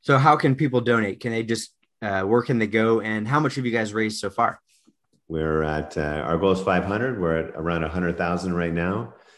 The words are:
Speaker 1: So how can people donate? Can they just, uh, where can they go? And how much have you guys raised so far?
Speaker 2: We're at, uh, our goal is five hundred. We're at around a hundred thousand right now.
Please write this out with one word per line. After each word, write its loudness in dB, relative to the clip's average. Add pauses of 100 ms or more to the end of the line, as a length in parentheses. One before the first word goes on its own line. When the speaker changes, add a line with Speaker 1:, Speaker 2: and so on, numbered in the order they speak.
Speaker 1:
So 4
how 6
can 4
people 0
donate? 2
Can -4
they -2
just, -6 (260)
uh, -2
where 2
can 0
they 2
go? 2
And -4
how 2
much 0
have -4
you -2
guys -2
raised -2
so -4
far? 0 (680)
Speaker 2:
We're 0
at, -4
uh, -4
our 0
goal 2
is 0
five 2
hundred. -4
We're 0
at -6
around -4
a -4
hundred -2
thousand -4
right -2
now. -4 (240)